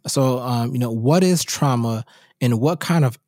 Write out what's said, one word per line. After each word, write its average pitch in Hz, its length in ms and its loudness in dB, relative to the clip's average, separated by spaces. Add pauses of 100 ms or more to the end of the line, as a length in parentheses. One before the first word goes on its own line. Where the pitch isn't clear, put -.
So, 131 320 0
um, 123 340 -4
you 127 60 -4
know, 120 140 -2
what 135 320 2
is 180 180 2
trauma 117 600 -2 (360)
and 120 200 0
what 151 180 0
kind 170 260 0
of 120 240 -2